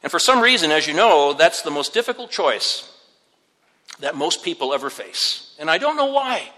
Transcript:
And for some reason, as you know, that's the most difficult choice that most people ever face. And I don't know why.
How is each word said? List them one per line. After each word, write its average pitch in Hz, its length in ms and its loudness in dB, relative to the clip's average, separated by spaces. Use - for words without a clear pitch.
And 147 80 -6
for 165 80 -2
some 254 220 4
reason, 226 300 2
as 147 140 2
you 151 80 -6
know, 156 400 4
that's 160 300 2
the 156 80 -6
most 147 200 -4
difficult 233 380 -4
choice - 600 -2
that 143 140 -6
most 147 300 -4
people 147 300 -4
ever 135 160 -4
face. - 680 -8
And 156 140 -2
I 170 60 2
don't 294 180 -2
know 277 160 0
why. 262 460 -2